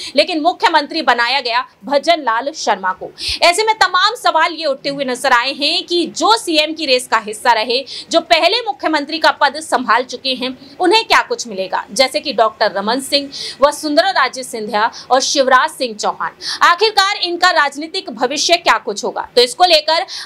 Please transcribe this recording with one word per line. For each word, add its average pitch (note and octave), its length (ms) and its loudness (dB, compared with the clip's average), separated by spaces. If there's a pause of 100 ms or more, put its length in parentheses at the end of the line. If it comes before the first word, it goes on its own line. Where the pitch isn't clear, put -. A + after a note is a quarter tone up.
(160)
लेकिन D#4+ 260 2
मुख्यमंत्री D#4+ 600 0
बनाया B3 400 2
गया A#3+ 220 -2 (220)
भजन C#4+ 360 0
लाल B3 320 2
शर्मा F#3+ 400 -2
को। - 160 -14 (320)
ऐसे F4 220 4
में A4 140 2
तमाम F#4+ 380 2
सवाल E4 380 0
ये D#4 120 -8
उठते C4+ 240 -4
हुए C#4 160 -6
नजर B3+ 280 0
आए B3 200 2
हैं D#4 320 -2
कि E4+ 220 0
जो E4+ 300 2
सीएम D#4 360 -2
की D#4 120 -8
रेस B3+ 220 0
का A3+ 100 2
हिस्सा A3 360 0
रहे, A#3 300 0 (280)
जो E4 100 2
पहले F4 400 2
मुख्यमंत्री D#4+ 580 -4
का D#4 140 4
पद C#4+ 280 0
संभाल B3 440 0
चुके C4 280 -6
हैं, B3+ 160 -6 (300)
उन्हें G4 260 4
क्या D4 180 4
कुछ - 240 -6
मिलेगा, F#3 440 -6
जैसे B3+ 280 0
कि C#4 140 -6
डॉक्टर A3 380 0
रमन G#3 300 -4
सिंह, C#4+ 280 -2 (320)
वसुंधरा D4 500 2
राजे C4 320 -2
सिंधिया A3 480 -2 (200)
और B3+ 100 6
शिवराज C4+ 500 2
सिंह A#3 240 -6
चौहान। F3+ 420 -6 (260)
आखिरकार G4 560 2
इनका F4 340 0
राजनीतिक D#4+ 580 -2
भविष्य C#4 460 0
क्या D4+ 220 2
कुछ G#3 260 -8
होगा? - 300 -6
तो A#3+ 60 6
इसको B3+ 240 2
लेकर D#4+ 400 2 (200)